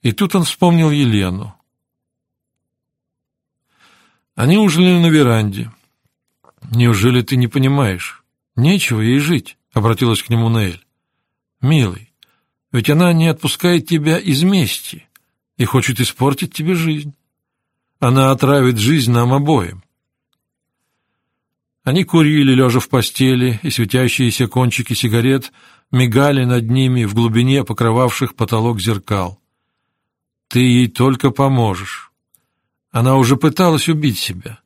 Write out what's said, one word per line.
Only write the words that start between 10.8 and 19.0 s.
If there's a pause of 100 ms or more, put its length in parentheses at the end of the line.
"Милый, (580)
ведь
она
не
отпускает
тебя
из
мести (480)
и
хочет
испортить
тебе
жизнь. (840)
Она
отравит
жизнь